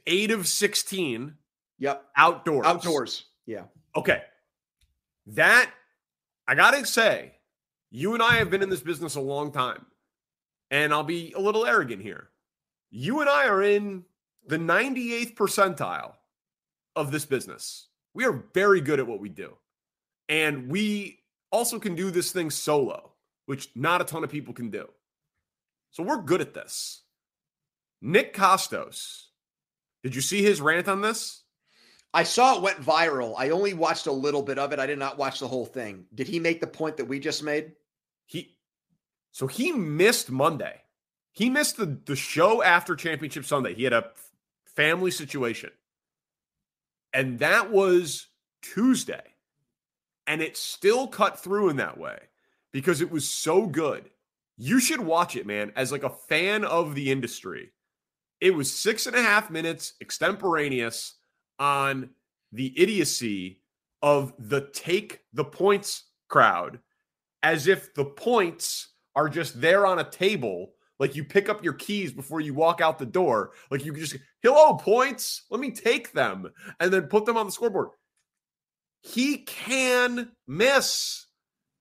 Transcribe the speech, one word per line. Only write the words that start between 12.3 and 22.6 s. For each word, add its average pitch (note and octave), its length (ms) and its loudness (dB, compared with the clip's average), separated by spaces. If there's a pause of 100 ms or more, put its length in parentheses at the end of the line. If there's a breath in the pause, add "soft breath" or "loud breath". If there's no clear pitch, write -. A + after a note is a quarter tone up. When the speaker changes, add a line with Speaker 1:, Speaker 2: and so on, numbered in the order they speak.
Speaker 1:
You F#3+ 300 -4
and C#4+ 80 2
I C#4 180 4
are G3 160 2
in G3+ 400 0 (420)
the D#3+ 140 -4
ninety-eighth A#3 720 0
percentile C#3+ 800 -2 (840)
of D3 160 -4
this D3+ 140 -4
business. - 640 -6 (260)
We A#3 120 -2
are G#3 280 -2
very G3 260 6
good D3 200 0
at B2+ 80 0
what A2+ 120 -6
we G2+ 100 -10
do. F2+ 280 -14 (720)
And D3+ 400 0
we G#3 500 -2 (320)
also A#3 280 0
can F3+ 160 -4
do F#3 160 -2
this F3 200 -2
thing E3 200 -4
solo, C#3 640 -2 (340)